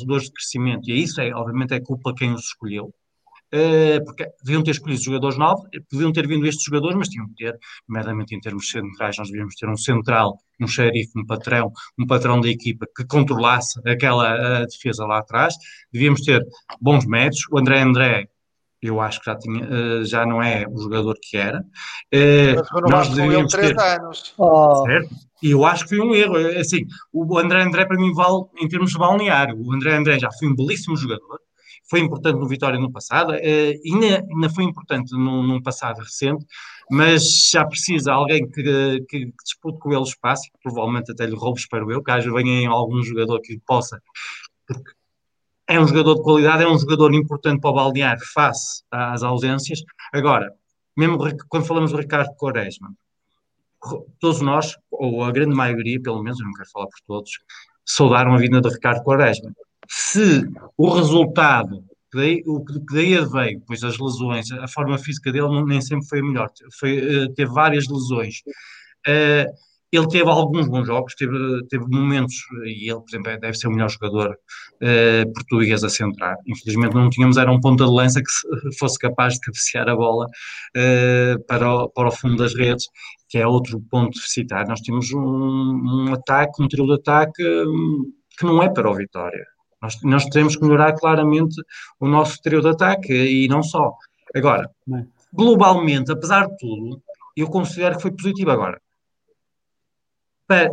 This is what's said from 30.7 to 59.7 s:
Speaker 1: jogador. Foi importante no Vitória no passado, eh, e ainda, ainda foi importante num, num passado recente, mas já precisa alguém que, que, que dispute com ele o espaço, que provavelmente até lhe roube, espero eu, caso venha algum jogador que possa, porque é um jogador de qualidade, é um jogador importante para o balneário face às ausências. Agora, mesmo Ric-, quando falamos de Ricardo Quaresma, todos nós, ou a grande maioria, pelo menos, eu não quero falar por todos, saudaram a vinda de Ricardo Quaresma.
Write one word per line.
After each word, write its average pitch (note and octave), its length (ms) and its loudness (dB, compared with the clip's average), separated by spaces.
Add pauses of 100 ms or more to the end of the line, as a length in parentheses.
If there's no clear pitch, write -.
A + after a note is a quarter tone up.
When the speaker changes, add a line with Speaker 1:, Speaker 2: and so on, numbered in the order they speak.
Speaker 1:
jogador. A#2+ 420 -8 (520)
Foi F3 100 2
importante D#3 400 0
no C#3 80 -4
Vitória C3 320 -2
no C3 100 -2
passado, D#3 440 -4
eh, D3+ 400 0 (100)
e E3 100 -4
ainda, G3 380 2
ainda D#3+ 180 0
foi F3+ 140 -2
importante C3+ 480 -4
num, C3 320 -2
num B2+ 180 0
passado B2 380 -8
recente, C#3+ 460 -4 (440)
mas D#3+ 640 4
já D#3 140 2
precisa D3 480 -2
alguém C#3+ 360 0
que, C#3+ 140 -8 (460)
que, C3+ 160 -8
que A#2+ 80 -12 (100)
dispute - 340 -10
com D3 140 -10
ele C3+ 80 0
o C3 40 -2
espaço, B2+ 400 -4
que - 200 -20
provavelmente A#2+ 480 -4
até A#2 140 -6
lhe A2 100 -6
roube, A#2 240 -4
espero A2 320 -6
eu, C3+ 100 -4
caso B2 320 -2
venha B2+ 360 0
algum A#2+ 340 0
jogador A2+ 380 -2
que A2+ 260 -14
possa, A#2+ 340 -2 (640)
porque B2+ 240 -12 (800)
é E3 140 2
um D#3 60 8
jogador D3+ 280 4
de D#3 80 0
qualidade, D#3 400 4
é E3+ 60 4
um D#3 100 4
jogador D3 340 4
importante D3 460 0
para C#3+ 120 0
o - 20 -2
balneário C3+ 480 0 (120)
face - 560 -2
às A#2+ 320 -6
ausências. C3 600 -2 (300)
Agora, C3 360 0 (460)
mesmo D#3+ 260 2
Ric-, D3 280 -6
quando D#3+ 160 -2
falamos D#3+ 260 0
de D3 60 -2
Ricardo C#3+ 400 -2
Quaresma, G#2 520 -8 (1300)
todos E3 220 0
nós, D3 360 0 (140)
ou A#2+ 340 -4
a B2 60 -2
grande C#3+ 240 2
maioria, B2 460 -2
pelo A2+ 220 -6
menos, B2+ 160 -8
eu G#2+ 60 -10
não G2 80 -10
quero F#2+ 160 -18
falar G2+ 160 -10
por - 200 -18
todos, G#2 260 -10 (540)
saudaram B2+ 480 4
a B2+ 40 6
vinda B2 240 4
de B2 80 2
Ricardo A#2+ 340 -2
Quaresma. C3+ 480 2 (420)